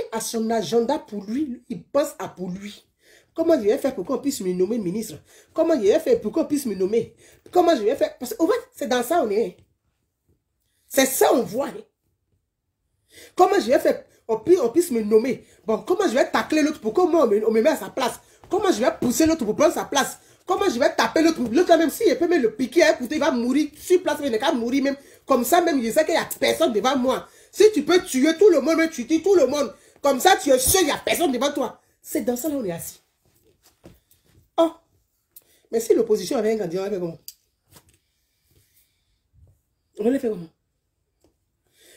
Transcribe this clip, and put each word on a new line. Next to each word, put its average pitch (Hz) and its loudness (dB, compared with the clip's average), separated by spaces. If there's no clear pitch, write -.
a 220 -6
son 226 -4
agenda 226 0
pour 202 -12
lui, 247 -6
il 208 -12
pense 294 -2
à 190 -10
pour 185 -12
lui. 202 -14
Comment 330 2
je 220 -4
vais 233 2
faire 269 -4
pour 175 -8
qu'on 262 -4
puisse 277 -6
me 185 -4
nommer 185 -2
ministre ? 185 -6
Comment 320 2
je 214 0
vais 277 4
faire 254 2
pour 214 -6
qu'on 320 0
puisse 294 -4
me 202 -4
nommer ? 190 -2
Comment 339 4
je 220 -2
vais 247 0
faire ? - -2
Parce 254 -10
qu'au 330 0
fait, 480 0
c'est 277 -6
dans 247 0
ça 330 0
on 214 -2
est. 196 -2
C'est 262 2
ça - 2
on 262 2
voit. 214 -6
Hein. - -14
Comment 392 4
je 220 0
vais 294 4
faire ? - 0
On 220 0
puisse, 339 4
on 233 0
puisse 339 0
me 233 0
nommer. 220 0
Bon, 214 -2
comment 370 -2
je 226 -2
vais 294 0
tacler 311 -2
l'autre 302 -2
pour 214 -4
que 359 0
moi, 330 4
on 226 2
me, 214 0
on - 4
me 220 2
met 302 4
à 285 2
sa 190 -12
place ? 247 -6
Comment 392 0
je 220 -2
vais 262 0
pousser 247 0
l'autre 311 0
pour 196 -2
prendre 320 2
sa 202 -8
place ? 262 -4
Comment 392 -2
je 240 -2
vais 302 0
taper 285 0
l'autre ? 320 0
L'autre, 349 4
même 320 0
si - -6
il 294 2
peut 339 0
même 330 2
le 220 0
piquer, 269 0
hein, 311 6
écoutez, 247 -8
il 277 -4
va 294 0
mourir 262 -2
sur 359 0
place, 294 -4
mais 285 -4
il 247 -2
n'est 214 0
qu'à 277 0
mourir 247 -2
même. 277 -2
Comme 240 0
ça, 349 4
même, 302 0
je 226 -2
sais 311 2
qu'il 339 -2
n'y 285 2
a 185 -6
personne 240 0
devant 233 0
moi. 247 -2
Si 427 6
tu 285 -2
peux 359 2
tuer 311 2
tout 403 8
le 302 4
monde, 302 2
même 320 2
tu 240 -10
tues 320 0
tout 392 4
le 302 6
monde. 262 -2
Comme 277 0
ça, 381 6
tu 294 0
es 254 6
sûr, - 2
il 330 2
n'y 269 0
a 202 -4
personne 269 -2
devant 247 -2
toi. 269 -6
C'est - -6
dans 240 -2
ça, 311 -6
là, 285 -4
on 254 -6
est 180 -6
assis. - -14
Oh ! 330 2
Mais 226 -2
si 277 2
l'opposition 214 0
avait 220 0
un 226 -2
candidat, 185 -6
on - -6
allait 202 -6
faire - -8
comment ? 170 -8
On 208 -2
allait 269 2
faire 247 -4
comment ? 170 -14